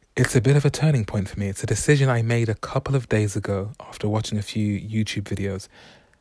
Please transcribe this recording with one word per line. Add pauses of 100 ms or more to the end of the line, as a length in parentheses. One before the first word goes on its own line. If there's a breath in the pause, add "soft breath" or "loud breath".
(160)
it's
a
bit
of
a
turning
point
for
me.
It's
a
decision
I
made
a
couple
of
days
ago
after
watching
a
few
YouTube
videos. (540 loud breath)